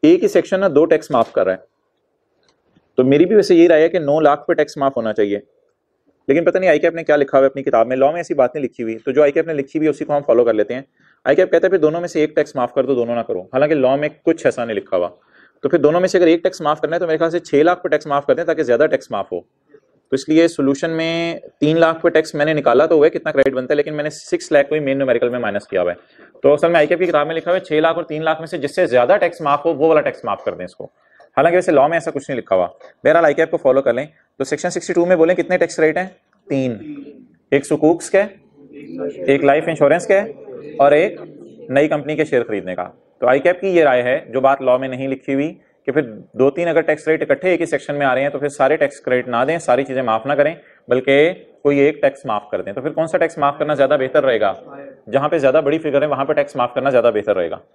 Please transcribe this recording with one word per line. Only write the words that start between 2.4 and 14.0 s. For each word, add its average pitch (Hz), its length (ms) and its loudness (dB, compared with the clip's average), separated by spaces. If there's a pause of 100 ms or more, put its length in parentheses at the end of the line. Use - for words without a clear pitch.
तो 127 60 4
मेरी 143 200 4
भी 185 100 -2
वैसे 190 200 4
यही 170 120 6
राय 160 160 6
है 160 60 4
कि 180 120 -2
नौ 147 200 0
लाख 147 280 2
पे 170 60 2
tax 151 240 -2
माफ 135 180 -2
होना 113 160 -4
चाहिए, 104 300 -2 (840)
लेकिन 156 160 2
पता 185 140 0
नहीं 185 120 2
आईकैप 160 240 2
ने 165 80 -10
क्या 151 140 2
लिखा 139 220 2
हुआ 135 60 6
है 135 60 4
अपनी 139 120 -10
किताब 117 240 2
में। 127 100 -4
लॉ 135 160 2
में 175 80 -6
ऐसी 165 140 -6
बात 127 200 0
नहीं 151 80 -6
लिखी 123 200 -8
हुई, 113 140 -6
तो 131 160 -8
जो 147 100 2
आईकैप 151 260 0
ने 165 60 -6
लिखी 139 240 -6
हुई 156 80 0
है 156 40 2
उसी 151 140 -4
को 147 80 -6
हम 143 100 -2
फॉलो 120 220 4
कर 117 100 2
लेते 107 200 -2
हैं। 127 100 -12 (420)
आईकैप 180 260 2
कहता 170 140 2
है 185 40 2
फिर 185 100 0
दोनों 151 200 0
में 175 80 -8
से 156 140 -2
एक 151 140 -2
tax 151 200 -2
माफ 123 180 -4
कर 131 120 0
दो, 135 80 0
दोनों 117 200 -2
ना 117 80 -4
करो, 98 320 -8
हालांकि 147 200 2
लॉ 135 220 2
में 151 200 -4